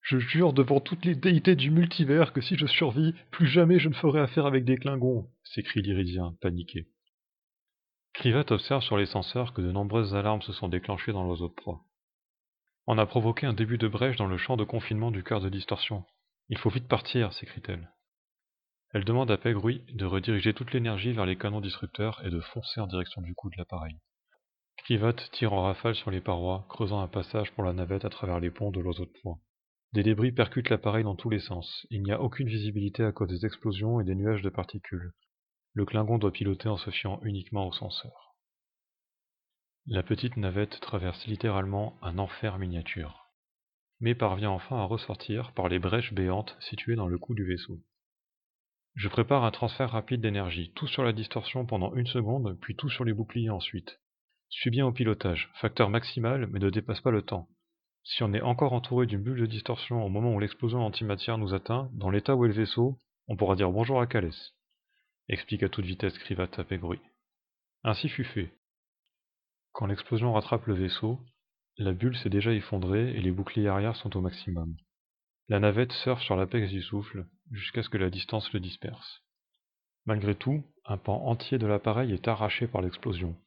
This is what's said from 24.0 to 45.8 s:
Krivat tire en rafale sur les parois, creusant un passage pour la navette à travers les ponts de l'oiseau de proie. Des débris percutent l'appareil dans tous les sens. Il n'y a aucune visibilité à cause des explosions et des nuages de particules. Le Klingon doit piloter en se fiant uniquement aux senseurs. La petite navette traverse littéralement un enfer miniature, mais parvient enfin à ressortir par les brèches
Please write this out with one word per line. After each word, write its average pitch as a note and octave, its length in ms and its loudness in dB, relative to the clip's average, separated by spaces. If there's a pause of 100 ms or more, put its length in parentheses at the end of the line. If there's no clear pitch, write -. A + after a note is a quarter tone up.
Krivat A#2 360 2 (180)
tire A2 220 0
en F#2+ 100 2
rafale G2 320 0
sur - 160 -6
les F#2 100 -2
parois, F#2 480 -2
creusant G#2 320 -2
un F#2 60 -4
passage G2+ 460 -4
pour G#2 100 -2
la F2+ 100 0
navette F2+ 320 -2
à G#2 40 -4
travers F2+ 300 -4
les F2 120 -2
ponts G#2 180 -4
de F#2+ 100 -2
l'oiseau F2 260 -4
de - 140 -20
proie. E2 200 -8 (540)
Des G#2 100 4
débris A2 280 4
percutent B2 380 0
l'appareil A2 340 2
dans G2+ 120 -2
tous A2+ 160 -4
les G#2+ 80 2
sens. - 500 -10
Il G2+ 140 -4
n'y G2+ 80 0
a G#2 100 0
aucune C3 260 -2
visibilité G#2+ 560 -2
à A2 80 2
cause G2 180 -2
des F2+ 180 -4
explosions G#2+ 520 -2
et G#2 40 0
des F#2+ 120 0
nuages G2+ 280 0
de G2 60 0
particules. F2 640 -6 (600)
Le G2+ 120 0
Klingon A2 340 2
doit G#2 120 2
piloter G2+ 380 -2
en G#2 80 0
se F#2+ 140 -8
fiant G2 320 -4
uniquement G2 440 -4
aux F2+ 60 -8
senseurs. - 600 -10 (1500)
La G2+ 160 0
petite A#2+ 340 -2
navette G2+ 420 -2
traverse F2+ 480 -4
littéralement G2+ 760 -2
un F2 160 -4
enfer G2 400 -4
miniature, F2 720 -6 (680)
mais A#2 160 2
parvient G#2 340 2
enfin G2 300 -2
à G2 60 0
ressortir G#2+ 680 -4
par F2+ 180 -2
les F2 80 2
brèches F#2+ 340 0